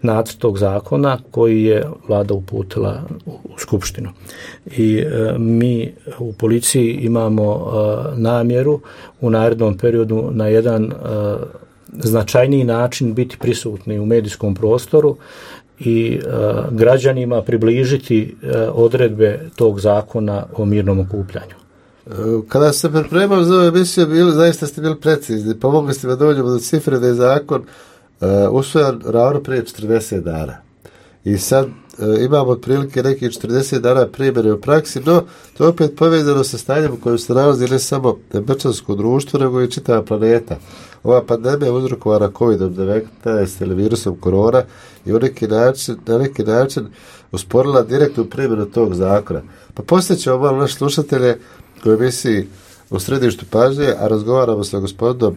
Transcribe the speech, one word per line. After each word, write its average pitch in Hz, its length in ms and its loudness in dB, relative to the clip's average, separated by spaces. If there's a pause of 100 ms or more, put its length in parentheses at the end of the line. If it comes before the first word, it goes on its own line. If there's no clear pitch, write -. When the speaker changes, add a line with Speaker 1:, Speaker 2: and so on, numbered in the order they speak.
Speaker 1:
nacrt 110 360 -2
tog 104 200 0
zakona 127 600 0 (120)
koji 113 340 2
je 110 200 2 (240)
vlada 101 260 0
uputila 98 680 -6 (240)
u, - 40 -14
u - 280 -18
Skupštinu. - 520 -6 (560)
I, 110 320 0
e, 113 400 -2
mi 117 540 0 (260)
u 117 140 -8
policiji 117 600 0
imamo, 113 600 0
e, 107 680 -2
namjeru 120 600 2 (400)
u 123 100 0
narednom 113 480 2
periodu 113 540 0
na 110 140 -2
jedan, 113 380 2
e, - 80 -6 (1000)
značajniji 123 720 2
način 120 500 -2
biti 123 240 -4
prisutni 107 600 -4
u 104 80 -4
medijskom 107 480 0
prostoru 117 600 2 (640)
i, 117 460 0
e, - 40 -6 (420)
građanima 123 720 2
približiti, 120 1000 0
e, 123 160 -4 (160)
odredbe 110 680 2 (160)
tog 104 240 2
zakona 104 680 -2 (100)
o 107 80 -4
mirnom 101 360 0
okupljanju. 95 540 -8 (520)
Speaker 2:
E, - 40 -18 (380)
kada 143 240 2
se 147 200 -2
pripremao 180 500 2
za 175 120 4
ovu 180 100 6
emisiju, 175 420 2
bili, 165 260 4
zaista 165 340 2
ste - 140 -10
bili 156 200 -4
precizni. 113 600 -2
Pomogli 139 340 0
ste 135 120 -8
mi 127 60 -2
da 127 40 -2
dođemo 139 320 2
do 123 100 0
cifre 143 400 -2
da 123 80 0
je 123 80 2
zakon, 131 480 2 (580)
e, 98 280 2
usvojen 135 560 0
ravno 123 380 2
prije 131 220 -4
četrdeset 107 600 -4
dana. 80 320 -8 (680)
I 101 140 0
sad, 135 280 0
e, 107 580 -2
imamo 135 260 2
otprilike 131 520 -2
nekih 131 300 -2
četrdeset 127 500 -2
dana 123 240 4
primjene 120 460 0
u 104 80 -2
praksi, 147 460 0
no 170 160 4 (360)
to 147 60 2
je 160 40 6
opet 160 280 0
povezano 147 480 2
sa 127 140 -8
stanjem 143 340 -2
u 120 40 -8
kojem 117 220 0
se 123 160 -4
nalazi 131 340 2
ne 131 100 0
samo 131 380 -2 (160)
brčansko 110 640 -2
društvo, 127 460 -2
nego 127 220 0
i 123 80 0
čitava 117 320 0
planeta. 110 540 0 (460)
Ova 120 200 4
pandemija 123 500 -2
uzrokovana 110 680 0
covidom 95 360 0
devetnaest 104 840 -4
ili 95 140 -4
virusom 101 420 -2
korona 101 460 2 (420)
je 98 100 -2
u 113 40 4
neki 131 300 -2
način, 117 480 0 (100)
na 113 120 0
neki 135 260 -2
način 117 420 0 (460)
usporila 131 500 2
direktnu 135 420 0
primjenu 113 420 -2
tog 107 280 0
zakona. 95 480 -2 (320)
Pa - 80 -14
podsjećamo 170 560 0
malo 135 200 2
naše 139 160 -2
slušatelje 139 640 0 (440)
koji 110 120 4
u 107 40 2
emisiji 117 480 0 (440)
U 98 80 -4
središtu 123 520 -2
pažnje, 135 360 2 (120)
a 104 100 -2
razgovaramo 110 560 0
sa 101 140 -6
gospodinom 113 580 -2